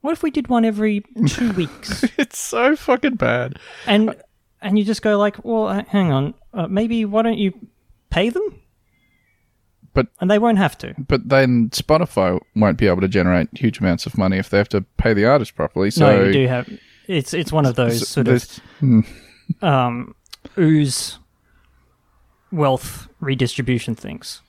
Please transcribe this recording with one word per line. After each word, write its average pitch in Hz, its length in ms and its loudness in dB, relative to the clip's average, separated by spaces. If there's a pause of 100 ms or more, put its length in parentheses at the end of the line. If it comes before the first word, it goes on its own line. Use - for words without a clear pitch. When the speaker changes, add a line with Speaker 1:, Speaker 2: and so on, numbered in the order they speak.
Speaker 1:
What 294 120 -4
if - 100 -6
we 311 80 -2
did 269 160 -4
one 233 180 2
every 214 380 -2 (240)
two 233 240 -2
Speaker 2:
<laughs> - 20 -4
Speaker 1:
weeks?" - 500 -6 (140)
Speaker 2:
It's - 220 -4
so 254 360 0
fucking 262 400 -2
bad. 123 440 -2 (260)
Speaker 1:
And, 214 300 2 (460)
and 208 180 0
you 202 60 0
just 214 160 -4
go 208 160 2
like, 202 280 -2
"Well, 220 220 -2
uh, 196 200 -4
hang 185 240 2
on, 135 220 0 (200)
uh, 175 140 -4
maybe 220 380 -2
why 208 160 0
don't 226 160 0
you 190 160 0 (560)
pay 196 200 0
them?" 381 300 -6 (1400)
Speaker 2:
But 131 120 0 (120)
Speaker 1:
And 185 120 -2
they 214 80 4
won't 226 180 2
have 190 220 0
to. - 180 -12
Speaker 2:
But 135 320 -2
then 123 400 4
Spotify 98 720 0 (160)
won't 107 240 2
be 107 80 4
able 92 140 2
to 95 60 0
generate 90 460 2
huge - 260 -2
amounts 90 280 -2
of - 100 -6
money 95 220 0
if 92 100 -6
they 101 80 2
have 101 120 2
to 101 120 -2 (160)
pay 113 160 2
the 104 120 2
artist 131 300 2
properly. 98 360 -2
So 151 160 4
Speaker 1:
No, 101 160 6
you 98 100 2
do 135 140 2
have, 127 200 -4 (400)
it's, 165 240 -4
it's 175 200 -4
one 151 160 2
of 120 80 0
those 117 240 0
Speaker 2:
so 120 60 -6
Speaker 1:
sort 117 220 -2
of, 127 60 4
Speaker 2:
this, - 260 -2 (200)
hmm. 120 220 4 (600)
Speaker 1:
um, 123 540 -2 (420)
ooze 156 640 2 (1300)
wealth 143 560 -2 (120)
redistribution 127 720 -2
things. - 560 -14